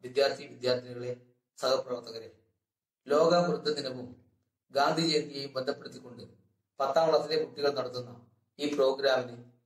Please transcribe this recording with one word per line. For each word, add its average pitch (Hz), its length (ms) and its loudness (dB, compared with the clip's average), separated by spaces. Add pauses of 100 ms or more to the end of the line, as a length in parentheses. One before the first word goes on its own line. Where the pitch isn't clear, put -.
വിദ്യാർത്ഥി 135 400 0
വിദ്യാർത്ഥിനികളെ, 123 720 -4 (400)
സഹപ്രവർത്തകരെ, 123 720 -2 (760)
ലോക 170 420 6
വൃദ്ധ 143 200 -2
ദിനവും 131 460 -6 (560)
ഗാന്ധി 156 300 2
ജയന്തിയെയും 139 520 -2
ബന്ധപ്പെടുത്തിക്കൊണ്ട് 127 680 -6 (560)
പത്താം 165 300 4
ക്ലാസ്സിലെ 156 340 2
കുട്ടികൾ 143 280 0
നടത്തുന്ന 123 540 -6 (340)
ഈ 143 140 -2
പ്രോഗ്രാമിന് 131 720 2 (220)